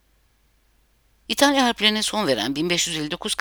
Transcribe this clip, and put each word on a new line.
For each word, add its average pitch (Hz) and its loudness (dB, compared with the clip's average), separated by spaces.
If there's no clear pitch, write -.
İtalya 277 4
harplerine 214 2
son 208 -2
veren 127 0
bin 165 -2
beş 170 -2
yüz 170 -6
elli 151 -6
dokuz 175 -6